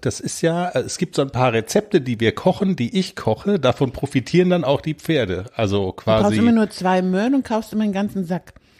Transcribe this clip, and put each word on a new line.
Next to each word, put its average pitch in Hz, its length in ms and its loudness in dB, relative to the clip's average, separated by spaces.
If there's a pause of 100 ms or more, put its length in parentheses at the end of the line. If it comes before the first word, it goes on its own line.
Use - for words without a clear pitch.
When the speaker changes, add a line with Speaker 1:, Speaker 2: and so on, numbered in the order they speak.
Speaker 1:
das - 180 -4
ist - 220 -8
ja, 175 280 0
äh, 139 100 -2
es - 180 -6
gibt - 160 -4
so - 80 0
ein 139 80 -2
paar 123 240 0
Rezepte, 147 480 0
die 123 180 -4
wir 110 140 2
kochen, 190 420 0
die 120 220 -2
ich - 180 -2
koche, 190 440 0
davon 131 320 2
profitieren 165 580 0
dann 175 140 2
auch 135 180 0
die 156 140 -4
Pferde. 101 580 -2
Also 101 380 0
Speaker 2:
Du - 120 -18
brauchst 110 200 4
Speaker 1:
quasi 104 160 2
Speaker 2:
immer 233 140 6
nur 220 180 2
zwei 185 320 0
Möhren 196 320 0
und 262 100 0
kaufst 220 260 -4
immer 214 120 -2
einen 208 100 0
ganzen 196 320 -4
Sack. 170 300 -6 (240)